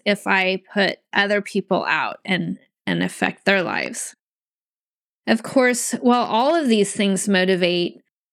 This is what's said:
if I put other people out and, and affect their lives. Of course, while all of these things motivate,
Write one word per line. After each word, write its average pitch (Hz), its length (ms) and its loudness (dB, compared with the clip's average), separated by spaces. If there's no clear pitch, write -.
if 208 200 -2
I 190 380 0
put 196 260 0
other 202 300 0
people 190 420 -2
out 127 400 -2
and, 175 340 -4
and 175 160 0
affect - 420 -4
their 196 160 2
lives. 90 540 -6
Of 226 160 2
course, 247 560 0
while 240 260 2
all 262 300 2
of 320 120 0
these 208 260 2
things 202 340 -2
motivate, 185 720 0